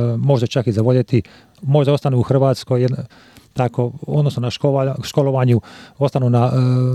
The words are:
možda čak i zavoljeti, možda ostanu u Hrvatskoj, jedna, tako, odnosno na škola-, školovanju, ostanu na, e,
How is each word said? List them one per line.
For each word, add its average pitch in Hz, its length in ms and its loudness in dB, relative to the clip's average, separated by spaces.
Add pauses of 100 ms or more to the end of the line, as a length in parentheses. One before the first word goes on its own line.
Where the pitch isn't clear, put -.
(180)
možda 123 280 2
čak 120 200 -2
i 120 60 0
zavoljeti, 117 500 2 (400)
možda 143 300 2
ostanu 135 260 0
u 117 40 4
Hrvatskoj, 131 600 0
jedna, 127 220 -2 (480)
tako, 120 400 -2 (140)
odnosno 143 340 -2
na 120 100 -4
škola-, 135 540 -2
školovanju, 131 560 0 (380)
ostanu 131 320 0
na, 120 240 2
e, 131 40 0 (360)